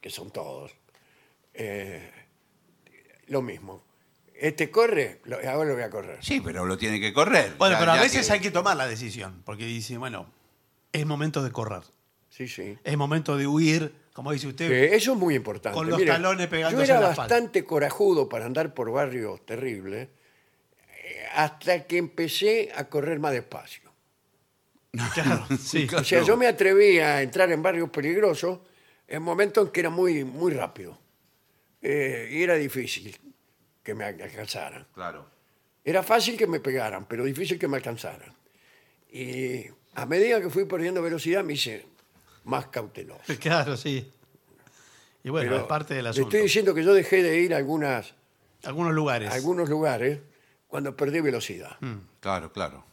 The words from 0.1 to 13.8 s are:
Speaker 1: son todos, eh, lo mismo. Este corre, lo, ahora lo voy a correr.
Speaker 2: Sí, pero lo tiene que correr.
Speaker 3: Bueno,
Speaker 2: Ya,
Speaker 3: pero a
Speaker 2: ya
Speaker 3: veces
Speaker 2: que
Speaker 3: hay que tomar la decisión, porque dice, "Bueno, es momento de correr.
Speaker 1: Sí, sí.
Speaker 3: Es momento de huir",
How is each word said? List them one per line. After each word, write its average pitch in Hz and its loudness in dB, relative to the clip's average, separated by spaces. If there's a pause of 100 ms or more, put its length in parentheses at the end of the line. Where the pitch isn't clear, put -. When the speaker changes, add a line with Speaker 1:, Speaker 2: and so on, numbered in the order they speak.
Speaker 1:
son 95 -14
todos, 71 -10 (800)
eh, 98 -10 (1160)
lo 135 -2
mismo. 95 -12 (520)
Este 156 -4
corre, 185 2
lo, 120 -8 (120)
ahora 151 0
lo 139 2
voy 123 -4
a 110 -6
correr. 95 -10
Speaker 2:
Sí, 277 -2
pero 85 -6
lo 92 0
tiene 110 -2
que 104 -2
correr. 147 4
Speaker 3:
Bueno, 196 6
Speaker 2:
Ya, - 2
Speaker 3:
pero 170 6
a - 8
Speaker 2:
ya - 6
Speaker 3:
veces 262 2
Speaker 2:
que 208 4
Speaker 3:
hay 202 2
que 185 -4
tomar 180 2
la 131 -2
decisión, 107 -8
porque 107 -10
dice, 117 -8
"Bueno, 117 -10 (680)
es 151 0
momento 151 -2
de 127 -4
correr. 107 -6 (460)
Speaker 1:
Sí, - -12
sí. 101 -12
Speaker 3:
Es - -2
momento 147 0
de 139 0
huir", 156 2 (200)